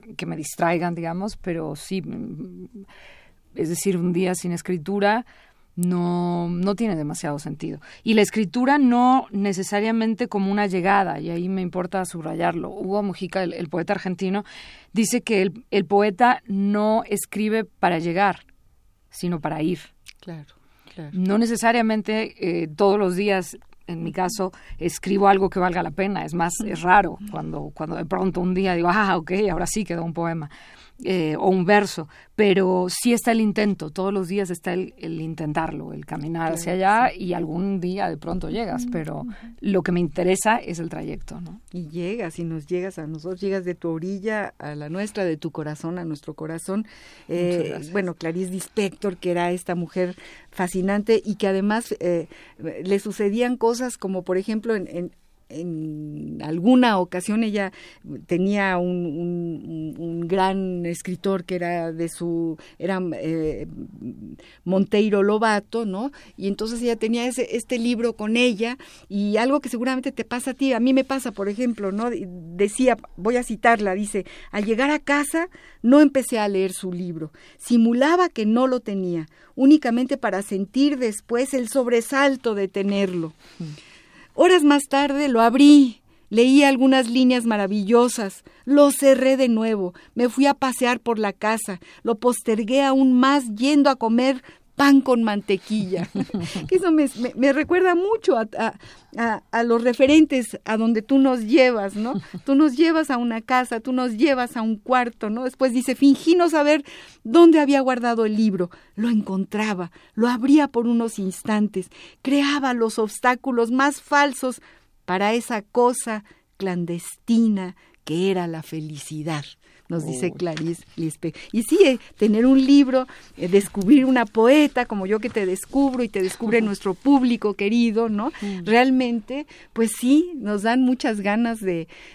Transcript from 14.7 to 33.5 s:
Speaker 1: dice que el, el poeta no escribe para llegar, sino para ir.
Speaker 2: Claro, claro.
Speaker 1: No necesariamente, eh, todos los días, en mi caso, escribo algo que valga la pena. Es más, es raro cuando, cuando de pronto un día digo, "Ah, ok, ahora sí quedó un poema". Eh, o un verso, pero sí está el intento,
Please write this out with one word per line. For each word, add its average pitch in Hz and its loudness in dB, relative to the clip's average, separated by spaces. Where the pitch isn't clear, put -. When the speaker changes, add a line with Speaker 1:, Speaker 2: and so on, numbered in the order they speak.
Speaker 1:
dice 226 0
que 208 0
el, 190 -4
el 196 0
poeta 208 2
no 208 0
escribe 214 -4
para 180 -2
llegar, 175 -2
sino 175 -6
para 151 -6
ir. 160 -2
Speaker 2:
Claro, 160 -18
claro. 151 -16
Speaker 1:
No 185 0
necesariamente, 220 0
eh, 156 -6
todos 196 2
los 180 0
días, 196 -2
en 165 -10
mi 165 -6
caso, 185 -4
escribo 196 0
algo 196 4
que 190 -4
valga 180 -2
la 160 -6
pena. 190 -4
Es 156 -10
más, 170 -2
es 165 -8
raro 185 4
cuando, 156 -10
cuando 160 -10
de 165 -8
pronto 185 -4
un 180 -2
día 185 -2
digo, 170 0
"Ah, 196 2
ok, 165 -6
ahora 170 -4
sí 214 -4
quedó 170 -6
un 165 -8
poema". 165 -6
Eh, 160 -2
o - 0
un 185 2
verso, 202 2
pero 185 2
sí 240 0
está 233 2
el 226 2
intento, 208 -2